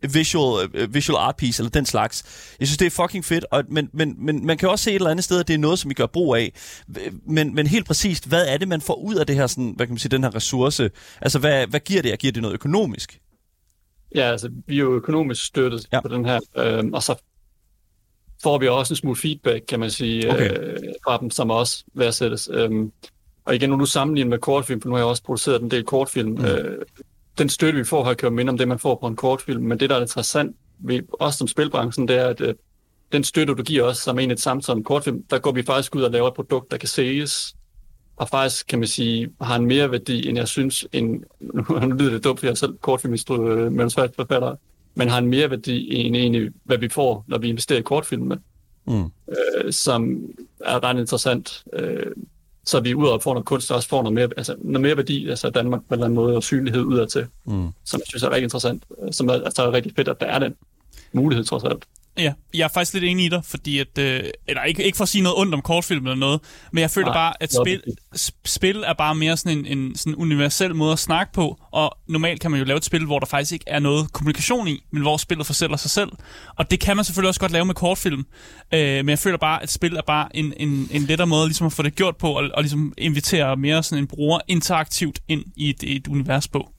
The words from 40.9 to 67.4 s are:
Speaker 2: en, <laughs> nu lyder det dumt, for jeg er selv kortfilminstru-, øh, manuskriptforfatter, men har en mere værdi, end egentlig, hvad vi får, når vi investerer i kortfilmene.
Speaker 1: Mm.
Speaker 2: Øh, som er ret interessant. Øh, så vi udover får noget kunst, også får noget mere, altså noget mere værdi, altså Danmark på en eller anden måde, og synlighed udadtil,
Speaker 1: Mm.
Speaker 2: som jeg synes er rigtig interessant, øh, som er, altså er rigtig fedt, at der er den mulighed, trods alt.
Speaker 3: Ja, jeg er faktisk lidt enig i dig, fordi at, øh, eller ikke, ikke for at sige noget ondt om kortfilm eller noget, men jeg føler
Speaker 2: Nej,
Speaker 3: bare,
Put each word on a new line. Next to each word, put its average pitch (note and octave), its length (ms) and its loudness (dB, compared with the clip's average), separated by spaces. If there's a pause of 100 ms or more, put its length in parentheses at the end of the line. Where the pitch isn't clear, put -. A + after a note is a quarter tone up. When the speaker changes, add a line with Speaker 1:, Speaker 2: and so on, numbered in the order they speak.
Speaker 2:
en, A2+ 320 -2 (160)
<laughs> - 140 -12
nu A#2 80 0 (360)
lyder C#3 120 4
det A2+ 140 -4
dumt, C3 160 0
for C#3 60 -2
jeg B2 40 2
er A#2 60 0
selv G2+ 260 -2
kortfilminstru-, A#2+ 640 0
øh, A2+ 240 2
manuskriptforfatter, B2+ 840 0 (440)
men B2 100 4
har B2 100 4
en B2 80 2
mere C3+ 240 2
værdi, B2 440 -4
end A#2+ 220 0
egentlig, A#2+ 340 2 (140)
hvad B2 140 2
vi A#2 100 -2
får, A#2 400 0
når C3 100 -2
vi A#2 100 -2
investerer A#2 300 0
i A#2 40 0
kortfilmene. C3 560 -2 (480)
Speaker 1:
Mm. G#2+ 180 0 (600)
Speaker 2:
Øh, - 80 -2
som B2 460 0 (460)
er B2 200 0
ret B2+ 140 2
interessant. B2 760 -2
Øh, - 300 -4 (600)
så C#3+ 160 2
vi B2 140 0
udover C3+ 240 4
får C3+ 160 0
noget A2+ 120 -4
kunst, C3 240 -2
også B2 180 -2
får C3+ 140 2
noget A2 120 0
mere, A#2+ 220 2
altså - 220 -6
noget C#3 220 -2
mere C#3+ 160 4
værdi, C#3 320 -2
altså B2 220 -2
Danmark B2 300 0
på - 80 -20
en C3 60 -2
eller A#2+ 100 0
anden A#2 120 2
måde, A#2+ 200 4
og A2 60 0
synlighed B2+ 400 0
udadtil, B2 440 0 (200)
Speaker 1:
Mm. F#2+ 220 -2 (160)
Speaker 2:
som - 160 -4
jeg - 80 -12
synes A#2 140 -6
er C3+ 80 2
rigtig C3 140 2
interessant, A#2+ 380 -4 (200)
øh, - 100 -6
som B2+ 160 0
er, B2+ 40 4
altså - 300 0
er B2 100 2
rigtig B2 240 0
fedt, C#3 120 2
at - 120 -2
der - 60 -2
er - 120 0
den - 160 0 (580)
mulighed, B2+ 320 2
trods A2 200 -4
alt. - 200 -2 (340)
Speaker 3:
Ja, D#3 140 2 (220)
jeg D#3+ 100 2
er D#3 40 0
faktisk F3 260 0
lidt F#3 100 0
enig F3+ 200 2
i E3+ 40 2
dig, E3+ 160 0
fordi C#3+ 340 -4
at, C3+ 200 -4
øh, C3 220 2 (280)
eller - 140 -2
ikke, D#3 220 0
ikke C#4+ 120 2
for G#3+ 60 0
at F#3 60 2
sige G3+ 140 2
noget F3+ 160 4
ondt F#3+ 160 2
om C#3 80 -2
kortfilm E3 440 0
eller C3 100 -2
noget, C#3 240 2 (320)
men E3 80 2
jeg D#3+ 100 2
føler F#3+ 160 2
Speaker 2:
Nej, E3 80 0
Speaker 3:
bare, E3 280 2